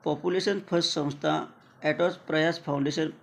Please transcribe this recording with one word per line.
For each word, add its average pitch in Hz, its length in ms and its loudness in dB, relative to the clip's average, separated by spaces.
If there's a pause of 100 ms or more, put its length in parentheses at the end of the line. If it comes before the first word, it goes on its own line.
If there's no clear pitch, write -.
पॉप्युलेशन 180 540 0 (120)
फर्स्ट 170 240 2
संस्था, 151 440 0 (440)
ॲटॉस 165 360 2
प्रयास 160 460 0
फाउंडेशन 147 440 0 (140)